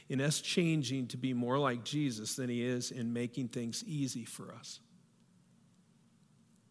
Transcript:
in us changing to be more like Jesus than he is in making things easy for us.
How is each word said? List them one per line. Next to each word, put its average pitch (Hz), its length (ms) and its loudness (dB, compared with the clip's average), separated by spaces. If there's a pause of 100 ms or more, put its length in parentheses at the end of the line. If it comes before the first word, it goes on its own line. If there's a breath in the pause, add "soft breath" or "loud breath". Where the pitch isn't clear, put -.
(100)
in 135 100 2
us 147 220 2
changing 143 640 2
to - 80 -6
be 127 160 0
more 123 260 2
like 123 260 2
Jesus 131 520 0
than 127 140 0
he 120 120 2
is 123 280 0
in 117 240 -2
making 120 340 -2
things 117 360 -4
easy 135 420 -2
for - 260 -10
us. - 280 -14 (1900)